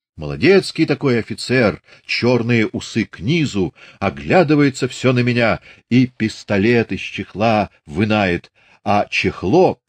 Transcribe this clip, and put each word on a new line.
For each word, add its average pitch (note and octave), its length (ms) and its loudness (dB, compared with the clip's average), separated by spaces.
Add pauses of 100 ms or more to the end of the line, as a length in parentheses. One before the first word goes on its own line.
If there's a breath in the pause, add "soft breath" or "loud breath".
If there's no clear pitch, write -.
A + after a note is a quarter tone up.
(180)
Молодецкий F#2+ 680 0
такой C3+ 340 0
офицер, G#2+ 600 -2 (240 soft breath)
черные A#2 600 0
усы A2 380 -6
к - 160 -18
низу, G#2 520 -2 (260 loud breath)
оглядывается C3+ 880 2
все - 240 0
на B2 60 2
меня, A#2+ 420 0 (280 loud breath)
и B2 180 4
пистолет G#2+ 840 0
из F#2+ 80 -6
чехла G#2 720 -2 (160)
вынает, F#2+ 680 -2 (320 soft breath)
а G#2 260 0
чехло A2 800 0